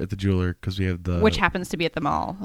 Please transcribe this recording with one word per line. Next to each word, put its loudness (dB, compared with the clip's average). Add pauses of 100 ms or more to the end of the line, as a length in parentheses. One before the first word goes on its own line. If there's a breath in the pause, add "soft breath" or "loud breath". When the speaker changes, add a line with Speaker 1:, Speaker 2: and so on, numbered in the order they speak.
Speaker 1:
at -4
the -4
jeweler 2
'cause -6
we 0
have -2
the 0
Speaker 2:
Which 4
happens 0
to -2
be 0
at -2
the -4
mall. -2